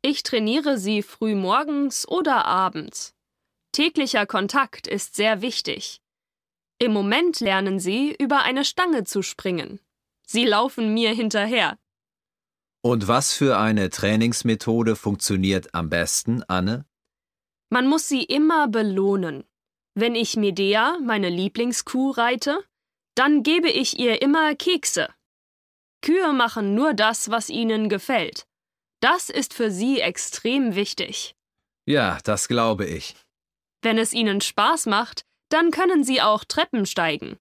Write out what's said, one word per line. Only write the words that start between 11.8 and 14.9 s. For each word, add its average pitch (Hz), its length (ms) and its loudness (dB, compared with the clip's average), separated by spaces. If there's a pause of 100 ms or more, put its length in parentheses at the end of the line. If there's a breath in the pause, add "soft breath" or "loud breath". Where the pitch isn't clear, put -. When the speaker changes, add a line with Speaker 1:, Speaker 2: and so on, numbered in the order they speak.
Speaker 2:
Und 113 260 2
was 127 240 2
für 131 260 2
eine 107 300 2
Trainingsmethode 113 1040 0